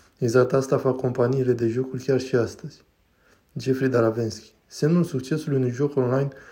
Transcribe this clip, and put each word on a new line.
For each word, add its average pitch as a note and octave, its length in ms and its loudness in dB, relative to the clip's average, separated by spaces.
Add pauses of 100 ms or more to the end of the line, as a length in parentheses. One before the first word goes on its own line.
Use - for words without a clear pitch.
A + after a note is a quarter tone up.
(180)
Exact B2 340 4
asta C3 240 2
fac B2+ 200 0
companiile B2+ 560 0
de A#2 160 0
jocuri B2+ 360 -4
chiar C3 160 2
și C3 160 -2
astăzi. - 480 -6 (720)
Jeffrey C3 320 0
Daravenski. A2+ 640 0 (120)
Semnul E3+ 380 2
succesului D3 540 -2
unui B2+ 120 0
joc C#3 260 -2
online C3+ 320 2 (240)